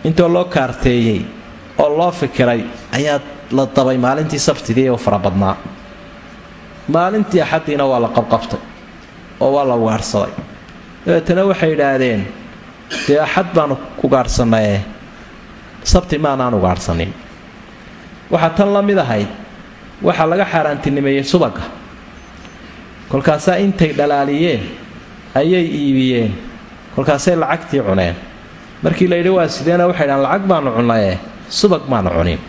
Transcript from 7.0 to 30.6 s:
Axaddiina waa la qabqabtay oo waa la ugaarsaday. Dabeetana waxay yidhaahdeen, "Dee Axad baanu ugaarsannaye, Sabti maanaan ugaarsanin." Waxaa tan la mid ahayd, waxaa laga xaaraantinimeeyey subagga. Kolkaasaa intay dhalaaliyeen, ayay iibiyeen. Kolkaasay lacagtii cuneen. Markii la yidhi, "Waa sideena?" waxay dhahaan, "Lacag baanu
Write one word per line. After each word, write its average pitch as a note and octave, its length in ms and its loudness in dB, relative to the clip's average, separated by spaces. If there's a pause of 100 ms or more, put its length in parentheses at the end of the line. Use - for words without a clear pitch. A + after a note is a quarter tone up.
Axaddiina D3 440 -2
waa C3 140 2
la A#2 100 2
qabqabtay - 500 -2 (800)
oo C3 160 2
waa C#3+ 100 2
la B2+ 100 0
ugaarsaday. G#2+ 560 -2 (760)
Dabeetana F3 400 2
waxay E3+ 260 2
yidhaahdeen, C3+ 500 0 (840)
"Dee C#3+ 120 4
Axad F3 360 0
baanu C#3+ 220 2 (260)
ugaarsannaye, A2+ 760 2 (1000)
Sabti F3+ 340 2
maanaan C3+ 360 0
ugaarsanin." F2+ 600 0 (1160)
Waxaa D#3+ 240 2
tan G3+ 180 2
la G3+ 80 2
mid G3+ 160 2
ahayd, A2+ 300 0 (720)
waxaa E3+ 280 2
laga F#3 160 2
xaaraantinimeeyey C#3+ 760 0
subagga. C#3 380 0 (1500)
Kolkaasaa D3+ 480 2
intay F#3+ 400 0
dhalaaliyeen, C#3+ 640 0 (720)
ayay E3+ 300 2
iibiyeen. C3 680 2 (640)
Kolkaasay D#3 400 2
lacagtii D3 460 -2
cuneen. F#2+ 340 0 (680)
Markii E3 240 2
la F3 80 2
yidhi, F3 140 2
"Waa F3+ 180 4
sideena?" F3 400 2
waxay E3+ 200 0
dhahaan, C#3 160 2
"Lacag E3+ 240 0
baanu D3+ 240 2